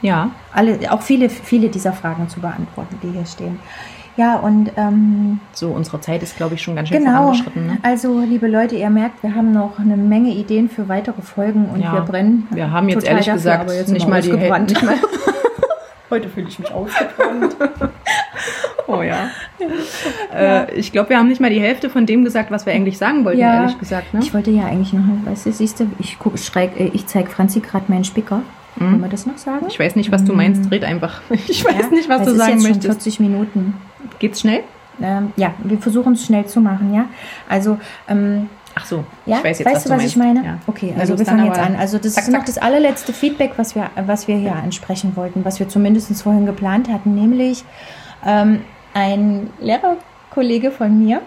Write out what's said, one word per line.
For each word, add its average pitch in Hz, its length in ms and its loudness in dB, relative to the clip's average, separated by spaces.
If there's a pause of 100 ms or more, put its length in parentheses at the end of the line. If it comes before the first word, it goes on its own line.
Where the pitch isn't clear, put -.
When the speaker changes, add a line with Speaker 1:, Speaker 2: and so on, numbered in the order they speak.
Speaker 1:
Ja. 185 280 0 (240)
Speaker 2:
Alle, 220 240 2 (140)
auch 214 100 0
viele, 254 280 2
viele 226 400 0
dieser 190 240 -4
Fragen 170 340 -4
zu 170 140 -10
beantworten, 170 600 -8
die 175 100 -8
hier 175 140 -6
stehen. 175 340 -10 (580)
Ja, 233 180 2
und, 214 400 2
ähm, 208 640 2 (140)
Speaker 1:
So, 170 160 -6
unsere 156 320 -4
Zeit 165 220 -4
ist, 170 120 -12
glaub 165 160 -4
ich, 165 100 -6
schon 170 140 -6
ganz 156 140 -4
schön 185 100 2
Speaker 2:
genau. 262 200 4
Speaker 1:
vorangeschritten, 247 480 2
ne? 247 160 -2
Speaker 2:
Also, 240 360 0
liebe 233 280 2
Leute, 226 280 2
ihr 208 140 -2
merkt, 214 340 0
wir 214 100 -2
haben 220 200 2
noch 208 260 0
eine 208 160 4
Menge 214 360 4
Ideen 214 380 0
für 208 200 -6
weitere 202 320 -4
Folgen 208 520 0
und 185 60 -2
Speaker 1:
Ja. 170 140 0
Speaker 2:
wir 185 80 2
brennen 196 500 2
Speaker 1:
Wir 165 180 -4
haben 180 200 2
jetzt 185 100 2
Speaker 2:
total - 120 0
Speaker 1:
ehrlich 202 160 2
Speaker 2:
dafür, 208 100 0
Speaker 1:
gesagt 170 260 2
Speaker 2:
aber 180 120 -4
jetzt 185 160 -2
Speaker 1:
nicht 185 100 2
Speaker 2:
sind 165 80 2
wir 185 40 2
Speaker 1:
mal 185 80 2
die 175 100 0
Häl-, 220 60 2 (140)
Speaker 2:
ausgebrannt. 190 200 2
Speaker 1:
nicht 214 120 2
mal 220 120 2
Speaker 2:
<laughs> 466 1120 -2
Heute 220 180 -2
fühle 175 220 -8
ich - 100 -18
mich 196 140 -8
ausgebrannt. - 880 -2
Speaker 1:
<laughs> 285 40 0 (1300)
Oh 180 120 -2
ja. 190 260 -4 (300)
Speaker 2:
Ja. 320 1040 -2
Speaker 1:
Äh, - 100 -8
ich - 180 -4
glaub, 208 180 0
wir 254 100 4
haben 233 80 6
nicht 254 120 2
mal 247 120 4
die 214 100 2
Hälfte 254 300 0
von 233 160 2
dem 226 160 4
gesagt, 226 260 -2
was 202 160 -4
wir 190 80 -2
eigentlich 196 240 0
sagen 262 260 0
wollten, 196 160 2
Speaker 2:
Ja. 233 220 4
Speaker 1:
ehrlich 247 160 0
gesagt, 185 380 -8
ne? 208 80 0
Speaker 2:
Ich 302 100 -4
wollte 208 160 0
ja 214 160 4
eigentlich 190 280 0
noch, 190 100 2 (220)
weißt 202 200 -6
du, 220 60 -2
siehst 214 280 -2
du, 233 60 2 (140)
ich - 180 -8
guck, 170 220 -2
schreck, 185 400 -2
äh, 185 140 2
ich - 120 -4
zeig 185 260 -2
Franzi 190 280 2
grad 190 280 -6
meinen 185 160 2
Spicker. 214 380 -4 (360)
Speaker 1:
Mhm. 180 160 -2
Speaker 2:
Wollen 208 80 4
wir 185 80 -6
das 202 180 -6
noch 269 100 -8
sagen? 277 300 -6
Speaker 1:
Ich 415 120 -8
weiß 165 160 0
nicht, 208 160 0
was 196 120 4
du 196 100 2
meinst. 196 300 4
Speaker 2:
Mhm. - 60 0
Speaker 1:
Red 202 160 0
einfach. 165 400 -6
<laughs> - 40 -20 (180)
Ich - 160 -2
weiß 370 180 4
Speaker 2:
Ja, 240 140 0
Speaker 1:
nicht, 330 140 2
was 262 120 4
Speaker 2:
weil - 40 2
Speaker 1:
du 254 60 4
Speaker 2:
es - 0 -
ist 226 80 4
Speaker 1:
sagen 226 140 4
Speaker 2:
jetzt 226 100 6
schon 214 80 4
Speaker 1:
möchtest. 196 140 2 (180)
Speaker 2:
vierzig 214 160 -4
Minuten. 202 560 0 (420)
Speaker 1:
Geht's 208 240 -4
schnell? 220 200 2 (380)
Speaker 2:
Ähm, 202 360 -2
ja, 190 240 0
wir 202 180 -2
versuchen 240 360 2
es 233 120 -2
schnell 208 220 2
zu 233 120 0
machen, 202 320 2
ja. 214 140 2 (420)
Also, 208 300 0 (300)
ähm, 202 420 0 (240)
Speaker 1:
Ach - 120 -8
so, 160 180 -4 (240)
Speaker 2:
ja? 220 100 2
Speaker 1:
ich - 60 -2
weiß 165 160 -2
jetzt, 151 80 0
Speaker 2:
Weißt 269 80 2
Speaker 1:
was 285 80 -2
Speaker 2:
du, 277 60 -4
Speaker 1:
du 262 80 4
Speaker 2:
was 226 80 2
ich 240 120 0
Speaker 1:
meinst. 240 180 4
Speaker 2:
meine? 254 120 0
Speaker 1:
Ja. 165 180 -8
Speaker 2:
Okay, 196 300 -6
Speaker 1:
Na 175 60 -2
Speaker 2:
also 185 120 2
Speaker 1:
los, 185 60 0
Speaker 2:
wir 220 80 2
Speaker 1:
dann 226 80 4
Speaker 2:
fangen 220 140 6
jetzt 180 100 0
Speaker 1:
aber 175 80 2
Speaker 2:
an. 190 80 0
Also 196 240 -2
das 214 160 -2
Speaker 1:
zack, 202 80 0
Speaker 2:
ist 233 80 -4
noch 269 80 4
Speaker 1:
zack. 269 80 -6
Speaker 2:
das 247 100 -4
allerletzte 277 560 2
Feedback, 285 440 0
was 226 180 -2
wir, 208 160 -4 (160)
was 202 200 -2
wir 208 80 0
hier 202 200 -2
ansprechen 185 600 -4
wollten, 180 300 -4
was 190 140 -4
wir 196 100 -2
zumindest 208 540 2
vorhin 208 240 4
geplant 202 420 0
hatten, 208 240 0
nämlich, 247 500 2 (600)
ähm, 208 360 4 (340)
ein 202 560 0 (100)
Lehrerkollege 254 1120 0
von 220 340 4
mir 233 220 2